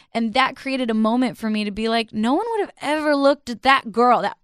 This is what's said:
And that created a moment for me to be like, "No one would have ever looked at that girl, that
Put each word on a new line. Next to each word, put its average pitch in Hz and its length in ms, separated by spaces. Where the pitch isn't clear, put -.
And 226 220
that 269 220
created 262 340
a 220 40
moment 220 440
for 220 100
me 214 140
to 208 80
be 220 180
like, 226 240
"No 220 220
one 381 160
would 440 120
have 294 180
ever 302 340
looked 277 340
at 240 140
that 262 300
girl, 226 300
that 196 220